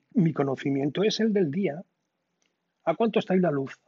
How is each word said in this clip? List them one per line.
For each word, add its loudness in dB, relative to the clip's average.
mi 4
conocimiento -2
es 0
el 2
del 0
día. -4
¿A -2
cuánto 0
está -2
hoy 4
la 2
luz? -4